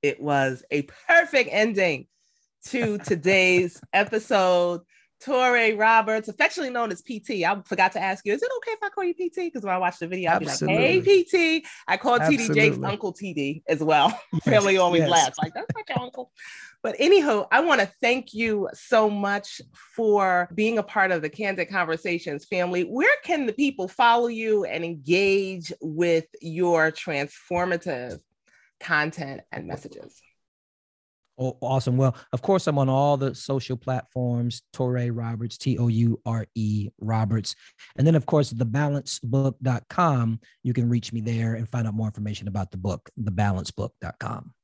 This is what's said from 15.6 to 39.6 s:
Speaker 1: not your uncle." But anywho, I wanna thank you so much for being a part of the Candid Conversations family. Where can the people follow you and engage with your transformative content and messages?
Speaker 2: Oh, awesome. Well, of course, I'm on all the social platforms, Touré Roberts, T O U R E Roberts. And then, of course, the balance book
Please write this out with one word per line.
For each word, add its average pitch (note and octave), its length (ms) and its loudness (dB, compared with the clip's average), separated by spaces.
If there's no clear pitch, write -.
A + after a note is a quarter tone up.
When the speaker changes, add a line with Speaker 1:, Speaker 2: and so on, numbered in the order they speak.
Speaker 1:
not A4 120 -12
your B3 120 -4
uncle." B3+ 320 -12
But - 160 -6
anywho, D4 540 4
I A#3+ 80 6
wanna C#4 320 2
thank B3+ 320 0
you G#3+ 400 -2
so A3 380 2
much G3+ 500 -4
for G3 600 2
being G#3+ 240 2
a G#3 40 -2
part F#3+ 280 0
of E3+ 100 0
the D3+ 80 -6
Candid F#3+ 400 -6
Conversations E3+ 760 -4
family. F3+ 380 -2
Where D#4+ 400 2
can D#4 220 -2
the G#3+ 80 -4
people C4+ 340 -2
follow A#3+ 400 2
you A3 380 -2
and D#3+ 180 -6
engage F3+ 880 0
with E3 440 0
your E3 500 2
transformative D#3 1300 -6
content D3+ 640 -4
and E2 160 -12
messages? - 520 -14
Speaker 2:
Oh, B2+ 200 -4
awesome. C3 360 0
Well, C3 180 4
of B2 100 -4
course, F#3+ 240 2
I'm D3 100 0
on C3+ 100 2
all C#3 300 2
the C3+ 160 -2
social C3 420 -6
platforms, A#2+ 840 -4
Touré B2 380 -2
Roberts, A#2 460 -6
T C3 220 -2
O A#2+ 80 2
U A2+ 360 2
R A2 300 -4
E G#2+ 360 -2
Roberts. A2 560 -2
And C3+ 80 2
then, E3 80 6
of D3+ 140 0
course, D3 240 0
the A#2+ 140 -2
balance C#3+ 520 -4
book C3 440 -2